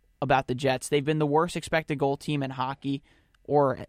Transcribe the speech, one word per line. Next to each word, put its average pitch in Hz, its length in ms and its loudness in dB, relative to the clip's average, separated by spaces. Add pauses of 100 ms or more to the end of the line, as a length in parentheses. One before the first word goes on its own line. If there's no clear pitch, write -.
(220)
about 135 260 2
the 127 80 -2
Jets. 127 320 0
They've 147 160 2
been 156 160 0
the 151 60 2
worst 156 320 2
expected - 400 -2
goal 139 180 0
team 147 260 -4
in 135 100 -4
hockey, 135 520 -6 (400)
or 139 460 2